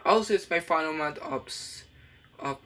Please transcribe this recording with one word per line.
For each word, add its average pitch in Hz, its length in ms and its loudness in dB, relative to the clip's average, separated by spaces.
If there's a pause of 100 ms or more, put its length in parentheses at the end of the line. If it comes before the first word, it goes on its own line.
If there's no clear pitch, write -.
Also, 214 300 4
it's - 160 0
my 170 100 2
final 160 340 0
month 151 260 -2
of - 260 -4
s-, - 380 -12 (560)
of 135 260 -4